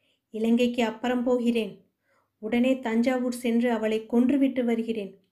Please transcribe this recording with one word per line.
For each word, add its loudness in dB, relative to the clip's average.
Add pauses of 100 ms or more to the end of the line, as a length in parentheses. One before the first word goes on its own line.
(300)
இலங்கைக்கு 2
அப்புறம் -2
போகிறேன். -2 (540)
உடனே 2
தஞ்சாவூர் 0
சென்று 0
அவளை -2
கொன்றுவிட்டு 2
வருகிறேன். -4 (120)